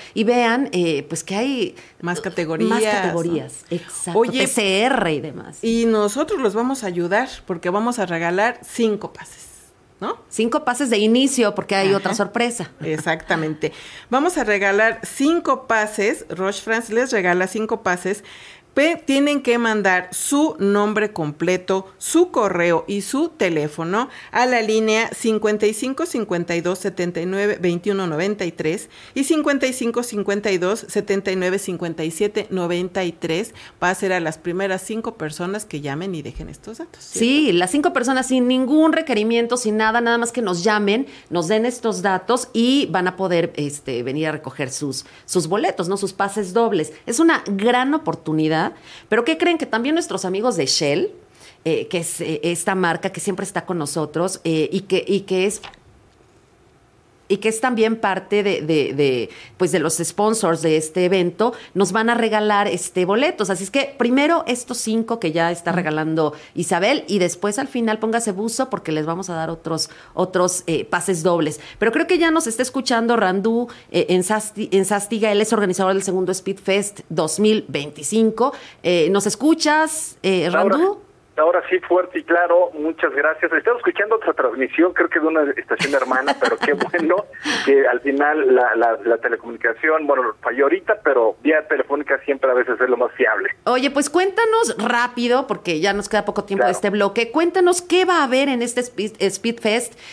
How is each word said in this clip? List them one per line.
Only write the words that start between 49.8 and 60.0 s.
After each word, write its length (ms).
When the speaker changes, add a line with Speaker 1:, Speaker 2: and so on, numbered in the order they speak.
Speaker 1:
nuestros 320
amigos 280
de 120
Shell, 460
eh, 240
que 120
es, 200
eh, 220
esta 320
marca 360
que 80
siempre 260
está 200
con 140
nosotros, 680
eh, 260
y 120
que, 260
y 120
que 260
es 160
y 80
que 100
es 120
también 360
parte 460
de, 180
de, 320
de, 380
pues, 160
de 60
los 180
sponsors 640